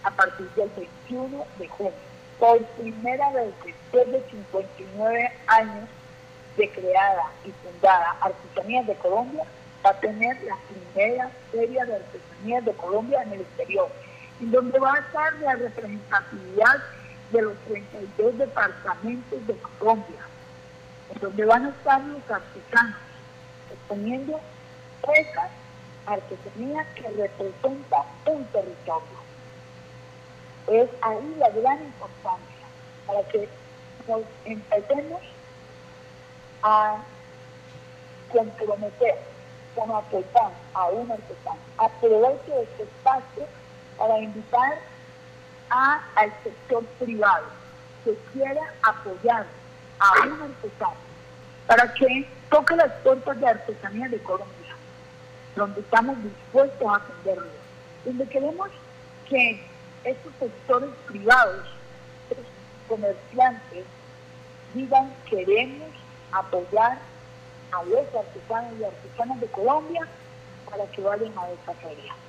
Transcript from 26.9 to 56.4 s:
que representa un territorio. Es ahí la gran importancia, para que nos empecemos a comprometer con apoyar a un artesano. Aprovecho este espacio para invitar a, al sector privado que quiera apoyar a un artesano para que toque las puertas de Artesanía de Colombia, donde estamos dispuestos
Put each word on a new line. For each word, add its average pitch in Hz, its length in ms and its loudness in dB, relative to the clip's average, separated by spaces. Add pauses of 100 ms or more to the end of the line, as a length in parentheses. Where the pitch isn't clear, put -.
que - 140 -14
representa 208 960 -2 (200)
un 294 200 0
territorio. 170 720 -6 (1500)
Es 233 220 6 (120)
ahí 240 360 -4
la 262 120 4
gran 254 340 0
importancia, - 840 -10 (400)
para - 220 -2
que - 220 -2 (580)
nos 220 140 -2 (240)
empecemos 247 760 -2 (1400)
a 214 340 4 (1300)
comprometer 214 840 0 (600)
con 226 160 -2
apoyar 208 600 0 (220)
a 190 140 0
un 233 240 -2
artesano. - 480 -10 (180)
Aprovecho 233 840 4
este 220 200 -10
espacio - 600 -2 (520)
para 220 220 4
invitar 220 600 0 (920)
a, 226 320 2 (140)
al 214 160 4 (120)
sector 233 400 -4 (140)
privado 208 480 2 (600)
que 220 120 0 (160)
quiera 269 480 -2
apoyar 214 640 0 (540)
a 196 260 8
un 302 160 -6
artesano 226 540 -6 (720)
para 233 260 6
que 269 340 2 (220)
toque 302 280 6
las 320 140 6 (120)
puertas 262 360 2
de 262 80 4
Artesanía 220 600 -2
de 233 160 -4
Colombia, - 520 -8 (840)
donde 202 240 -2
estamos 233 420 2
dispuestos 247 640 2